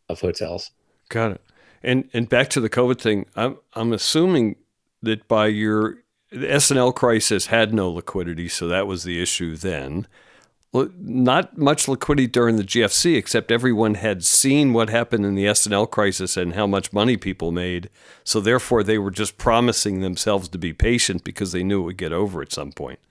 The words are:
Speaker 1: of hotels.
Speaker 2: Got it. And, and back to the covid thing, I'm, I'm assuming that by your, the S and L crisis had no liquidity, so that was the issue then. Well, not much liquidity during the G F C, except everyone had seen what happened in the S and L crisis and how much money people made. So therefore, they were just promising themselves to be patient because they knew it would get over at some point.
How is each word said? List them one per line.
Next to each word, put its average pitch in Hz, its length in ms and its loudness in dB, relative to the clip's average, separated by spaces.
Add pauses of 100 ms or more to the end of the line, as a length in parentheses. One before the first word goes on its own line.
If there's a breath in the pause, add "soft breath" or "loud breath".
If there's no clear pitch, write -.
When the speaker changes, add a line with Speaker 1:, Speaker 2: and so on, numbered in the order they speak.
Speaker 1:
of 85 120 -10
hotels. 87 500 -6 (380)
Speaker 2:
Got 113 240 -2
it. - 80 -12 (420 soft breath)
And, 127 300 0
and 117 160 -2
back 131 220 4
to 139 100 0
the 110 100 -2
covid 123 300 2
thing, 104 260 0 (100)
I'm, 120 220 -4 (160)
I'm 117 180 -2
assuming 139 640 2 (460)
that 110 260 -4
by 107 200 4
your, 107 500 0 (320)
the 139 200 -6
S 143 200 2
and 139 80 4
L 123 140 4
crisis 113 540 2
had 113 280 2
no 95 160 0
liquidity, 85 580 -8
so 85 200 -6
that 95 180 0
was 90 180 -6
the 87 160 -6
issue 85 360 -4
then. 82 500 -6 (640 soft breath)
Well, 127 160 0 (100)
not 131 600 0
much 147 280 2
liquidity 135 400 0
during 117 300 2
the 104 80 0
G 113 180 2
F 101 100 2
C, 170 240 2
except 110 360 -2
everyone 113 440 2
had 92 280 -4
seen 139 480 4
what 113 160 4
happened 113 380 0
in 101 80 0
the 98 120 2
S 104 200 2
and 104 80 0
L 101 120 4
crisis 95 500 -2
and 87 180 -2
how 104 120 0
much 98 280 -2
money 110 240 2
people 90 340 -6
made. 90 380 -6 (340 loud breath)
So - 160 0
therefore, 113 420 2
they 107 140 2
were 101 140 -2
just 101 260 -6
promising 113 640 2
themselves 95 480 -2
to 92 100 -10
be 85 140 -4
patient 117 520 0
because 92 280 -8
they 90 100 -2
knew 98 200 0
it - 20 -4
would 90 140 -8
get 85 140 -6
over 92 280 -2
at 67 120 -10
some 69 200 -10
point. 67 280 -12 (100)